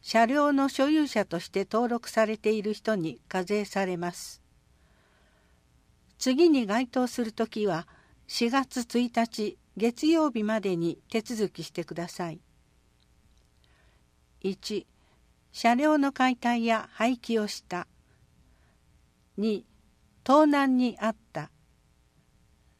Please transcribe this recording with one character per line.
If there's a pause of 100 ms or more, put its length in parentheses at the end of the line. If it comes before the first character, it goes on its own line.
車
両
の
所
有
者
と
し
て
登
録
さ
れ
て
い
る
人
に
課
税
さ
れ
ま
す。 (1800)
次
に
該
当
す
る
と
き
は、 (380)
四
月
一
日 (220)
月
曜
日
ま
で
に (100)
手
続
き
し
て
く
だ
さ
い。 (2000)
一、 (680)
車
両
の
解
体
や
廃
棄
を
し
た。 (1500)
二、 (580)
盗
難
に
あ
っ (160)
た。 (1300)